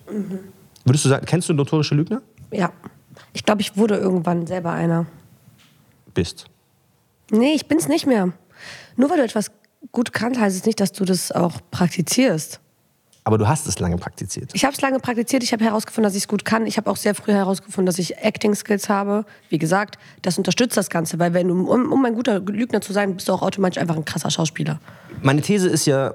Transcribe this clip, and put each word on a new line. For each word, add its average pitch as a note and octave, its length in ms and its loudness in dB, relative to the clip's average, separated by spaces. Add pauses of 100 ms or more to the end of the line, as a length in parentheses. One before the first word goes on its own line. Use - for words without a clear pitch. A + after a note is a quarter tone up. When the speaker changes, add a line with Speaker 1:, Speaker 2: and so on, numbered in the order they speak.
(120)
Speaker 1:
Mhm. F#3+ 280 -6 (440)
Speaker 2:
Würdest C3+ 220 4
du - 20 6
sagen, C3+ 180 2
kennst F3 220 0
du D#3+ 60 2
notorische D3 400 0
Lügner? F3 260 0 (320)
Speaker 1:
Ja. G3 180 -2 (640)
Ich - 120 -10
glaub, G#3 160 2
ich - 160 -4
wurde G#3 200 2
irgendwann F3 500 0
selber E3+ 260 -4
einer. E3 340 0 (1080)
Speaker 2:
Bist. - 320 -4 (840)
Speaker 1:
Nee, A#3+ 240 4
ich - 120 -2
bin's D#4 220 0
nicht D4+ 180 0
mehr. G3 260 2 (640)
Nur C#4 140 4
weil F4 80 4
du C4 60 4
etwas G#3 260 -2 (420)
gut A#3 200 -2
kannst, A#3+ 280 -2
heißt G3 160 2
es F#3 80 -8
nicht, G#3+ 160 0
dass F#3+ 120 2
du - 120 -2
das F3+ 280 0
auch - 280 0 (100)
praktizierst. F3+ 920 0 (640)
Speaker 2:
Aber A2 120 4
du G#2+ 100 4
hast D3+ 200 2
es - 120 -4
lange F2 200 0
praktiziert. - 560 -10
Speaker 1:
Ich G3 100 2
hab's C#4 160 0
lange C4+ 200 2
praktiziert, A#3+ 420 0
ich B3 100 -2
hab G#3+ 80 -2
herausgefunden, A3 480 0
dass G3 80 0
ich's G3 120 -4
gut G#3 180 -2
kann. A3+ 200 2
Ich G#3 120 -2
hab G#3 80 -4
auch G3+ 100 0
sehr G#3 180 0
früh - 180 -2
herausgefunden, G3 520 0
dass F3+ 140 0
ich E3+ 180 -4
Acting-Skills G#3 720 -2
habe. G3+ 380 0 (240)
Wie D#3+ 80 0
gesagt, F#3 400 0 (240)
das F#3 160 -2
unterstützt G#3 400 0
das F#3 100 -2
Ganze, E3 300 -4
weil F3 160 2
wenn F3+ 140 2
du, F3+ 220 0
um, A#3+ 220 2
um C4 140 4
ein A#3 80 0
guter A3 260 0
Lügner G#3 400 -2
zu G3 140 -10
sein, G3+ 200 0
bist - 140 -6
du - 60 2
auch - 80 -2
automatisch F#3+ 360 0
einfach E3 180 -2
ein D#3 100 -4
krasser D#3 240 -4
Schauspieler. D#3 500 -2 (400)
Speaker 2:
Meine C#3 220 2
These F#3+ 260 2
ist D3+ 160 2
ja, C3+ 300 2